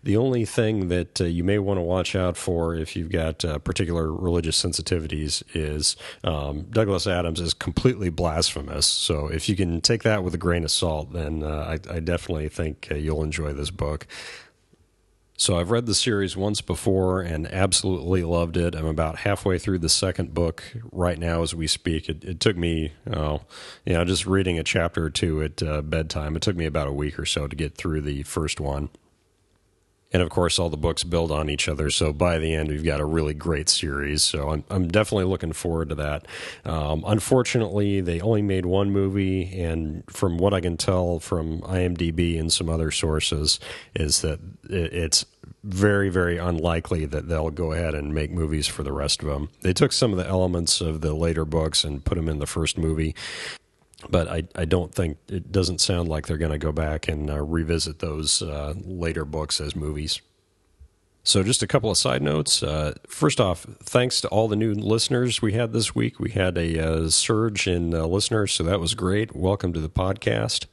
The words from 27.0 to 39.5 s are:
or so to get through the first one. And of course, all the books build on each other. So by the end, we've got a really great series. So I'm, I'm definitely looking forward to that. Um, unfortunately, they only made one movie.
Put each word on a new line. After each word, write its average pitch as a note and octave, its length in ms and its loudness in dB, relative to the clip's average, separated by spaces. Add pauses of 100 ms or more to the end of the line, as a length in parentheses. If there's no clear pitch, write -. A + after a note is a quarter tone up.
or D2 80 -6
so D2 220 -2
to C#2+ 80 -8
get D2+ 180 -4
through D#2 280 -4
the C#2+ 200 -4
first - 380 -4
one. C#2+ 300 -2 (1200)
And F2+ 80 6
of E2 80 2
course, F2 300 2
all E2+ 100 0
the D2+ 60 -4
books D#2+ 300 -2
build E2+ 260 0
on D2+ 180 -2
each D2 200 -2
other. D2 200 0
So D#2 220 2
by E2 260 2
the D#2+ 160 0
end, D#2 140 0
we've D2+ 160 -4
got D2+ 160 2
a D2 60 0
really D#2 280 2
great D#2 360 -2
series. C#2+ 520 0
So D2 280 0
I'm, D2+ 200 -2
I'm F#2 200 0
definitely G#2 340 2
looking F2+ 300 -2
forward E2 340 -2
to D2+ 80 -4
that. D2 320 -4 (380)
Um, D#2 420 -2
unfortunately, G#2 920 2
they E2+ 180 0
only G#2 220 2
made F#2+ 240 0
one G2 260 2
movie. F#2+ 720 0